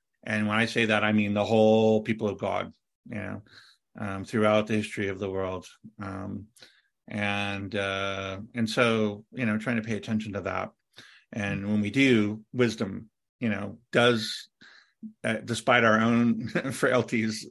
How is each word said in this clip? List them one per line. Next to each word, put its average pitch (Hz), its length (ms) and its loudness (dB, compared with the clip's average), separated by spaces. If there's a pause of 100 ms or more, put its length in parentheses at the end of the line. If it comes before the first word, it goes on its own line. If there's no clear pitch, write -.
(240)
And 107 220 -2
when 107 120 2
I 113 80 4
say 117 200 0
that, 107 180 2
I 107 80 4
mean 104 200 2
the 104 120 2
whole 110 580 6
people 110 260 -2
of 98 100 -6
God, 95 360 -4 (340)
you 117 80 -10
know, 101 260 -10 (560)
um, 98 260 -8
throughout 107 420 2
the 110 100 -2
history 104 320 -4
of 95 100 -6
the 98 120 -6
world. 95 360 -6 (360)
Um, 98 460 -10 (600)
and, 101 680 -4
uh, 98 680 -4 (140)
and 113 140 -2
so, 110 640 2
you 123 140 -4
know, 107 120 0
trying 120 180 -4
to 110 60 -4
pay 113 140 -6
attention 107 380 -4
to 98 80 -6
that. 95 300 -6 (600)
And 101 380 -4
when 104 100 0
we 104 100 -2
do, 107 520 4 (100)
wisdom, 110 560 -2 (320)
you 120 80 -2
know, 101 300 -6 (140)
does, 120 560 2 (760)
uh, 113 200 -2
despite 117 400 2
our 110 160 6
own 117 480 2
<laughs> 135 240 -2
frailties, 113 800 0